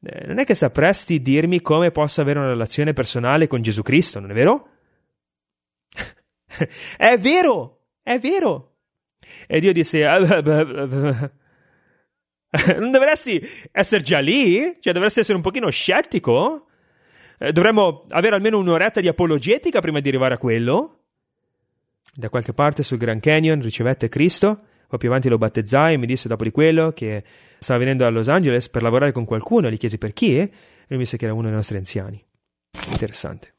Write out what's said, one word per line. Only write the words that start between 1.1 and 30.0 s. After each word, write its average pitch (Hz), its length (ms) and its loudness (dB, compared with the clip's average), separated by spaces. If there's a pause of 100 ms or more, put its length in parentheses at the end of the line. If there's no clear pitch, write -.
dirmi 156 380 2
come 165 320 2
posso 151 280 -2
avere 143 200 0
una 135 80 -2
relazione 127 440 -2
personale 131 540 0
con 127 160 -2
Gesù 110 200 -2
Cristo, 143 360 2
non 98 140 -12
è - 20 -10
vero?" 180 340 2 (1200)
<laughs> - 1040 -12
"È 240 200 6
vero, 247 520 2 (320)
è 247 160 -2
vero." 254 580 -2 (680)
E 156 140 0
Dio 190 120 4
disse, 160 340 2
"Ah, 165 140 4
beh, 175 220 4
beh, 151 240 2
beh, 139 200 -6
beh. 139 440 -2 (1200)
<laughs> 160 260 0
Non 226 120 -2
dovresti 262 520 2 (300)
essere 196 300 0
già 143 160 0
lì? 226 600 2
Cioè, 185 140 -2
dovresti 196 280 0
essere 208 160 0
un 175 60 -4
pochino 196 280 -2
scettico? 202 1000 -2 (680)
Eh, - 120 -4
dovremmo 185 600 2
avere 208 260 2
almeno 208 220 0
un'oretta 180 420 0
di 180 80 2
apologetica 170 720 0
prima 156 200 -2
di 139 100 -2
arrivare 131 240 0
a - 40 -8
quello." 127 600 -2 (1160)
Da 117 140 -10
qualche 120 240 -4
parte 147 300 0
sul 127 160 -4
Grand 110 240 -2
Canyon 156 400 2
ricevette 117 480 -2
Cristo, 196 560 0 (200)
poi 123 120 -8
più 120 100 -4
avanti 131 200 0
lo 117 100 2
battezzai 113 560 2
e - 20 0
mi 123 100 -4
disse 127 220 -4
dopo 113 160 -4
di 113 80 -4
quello 160 400 4
che 107 320 -8 (340)
stava 123 220 -2
venendo 127 260 2
a 117 40 2
Los 113 180 -2
Angeles 143 400 2
per 117 140 -4
lavorare 127 280 2
con 120 140 -4
qualcuno, 120 420 0
e 110 60 -2
gli 110 60 -6
chiesi 110 200 -6
per 107 140 -6